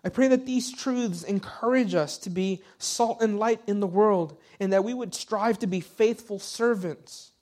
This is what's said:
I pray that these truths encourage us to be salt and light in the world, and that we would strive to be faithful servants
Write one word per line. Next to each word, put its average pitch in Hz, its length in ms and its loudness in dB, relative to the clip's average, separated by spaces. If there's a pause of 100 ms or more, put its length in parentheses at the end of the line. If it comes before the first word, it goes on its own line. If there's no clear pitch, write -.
I - 60 -4
pray 254 200 4
that 262 180 4
these 254 260 -2
truths 240 500 -2
encourage 214 720 0
us 151 240 0
to - 100 -10
be 185 320 -2 (160)
salt - 460 -2
and 214 160 0
light 226 300 0
in 202 100 0
the 202 80 0
world, 185 500 2 (220)
and 190 140 0
that 190 120 4
we 233 80 -4
would 247 220 -6
strive 220 460 -2
to 220 80 -2
be 180 120 -2
faithful 220 600 0
servants 196 880 -4 (120)